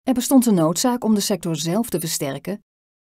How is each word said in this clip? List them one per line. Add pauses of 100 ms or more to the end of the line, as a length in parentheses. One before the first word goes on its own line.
Er
bestond
een
noodzaak
om
de
sector
zelf
te
versterken, (420)